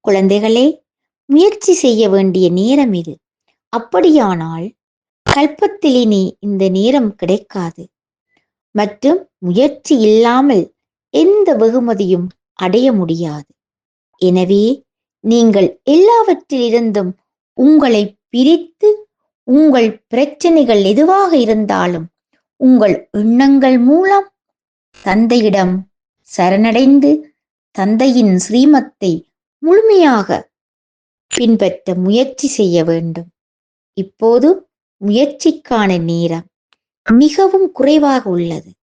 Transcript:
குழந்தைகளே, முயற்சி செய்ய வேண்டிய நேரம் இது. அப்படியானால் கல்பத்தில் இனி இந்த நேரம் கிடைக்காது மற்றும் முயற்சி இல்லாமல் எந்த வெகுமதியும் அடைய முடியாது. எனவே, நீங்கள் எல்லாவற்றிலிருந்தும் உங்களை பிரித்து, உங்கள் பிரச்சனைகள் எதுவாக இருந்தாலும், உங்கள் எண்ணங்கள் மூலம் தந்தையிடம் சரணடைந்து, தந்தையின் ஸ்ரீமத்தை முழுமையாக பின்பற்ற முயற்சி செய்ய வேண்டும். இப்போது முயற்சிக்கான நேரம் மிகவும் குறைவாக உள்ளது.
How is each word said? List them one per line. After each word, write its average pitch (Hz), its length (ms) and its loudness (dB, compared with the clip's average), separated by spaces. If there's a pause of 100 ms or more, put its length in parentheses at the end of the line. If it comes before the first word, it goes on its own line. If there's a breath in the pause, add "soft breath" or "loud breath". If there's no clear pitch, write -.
குழந்தைகளே, 208 600 0 (600)
முயற்சி 370 460 2
செய்ய 226 340 0
வேண்டிய 190 420 0
நேரம் 233 420 0
இது. 165 200 -8 (600)
அப்படியானால் 208 920 -2 (580)
கல்பத்தில் 302 720 -2
இனி 214 240 0 (180)
இந்த 196 300 -4
நேரம் 220 460 0
கிடைக்காது 180 680 -8 (920)
மற்றும் 214 440 -2 (200)
முயற்சி 247 640 -2
இல்லாமல் 233 600 2 (500)
எந்த 370 420 2
வெகுமதியும் 214 720 -2 (320)
அடைய 202 340 0
முடியாது. 165 560 -6 (680)
எனவே, 190 680 0 (360)
நீங்கள் 226 680 0
எல்லாவற்றிலிருந்தும் 247 1200 0 (400)
உங்களை 254 640 2 (120)
பிரித்து, 339 760 0 (360)
உங்கள் 254 640 0
பிரச்சனைகள் 277 760 0
எதுவாக 330 540 2
இருந்தாலும், 196 680 -2 (500)
உங்கள் 240 540 2
எண்ணங்கள் 262 680 2
மூலம் 381 540 2 (720)
தந்தையிடம் 202 840 0 (480)
சரணடைந்து, 247 840 2 (500)
தந்தையின் 220 680 0 (100)
ஸ்ரீமத்தை 247 720 0 (340)
முழுமையாக 320 960 0 (840)
பின்பற்ற 202 600 -2
முயற்சி 220 520 -2
செய்ய 175 360 -2
வேண்டும். 165 460 -6 (640)
இப்போது 240 760 -2 (360)
முயற்சிக்கான 220 960 -4
நேரம் 170 460 -6 (640)
மிகவும் 381 600 2
குறைவாக 269 580 0
உள்ளது. 175 420 -6 (140)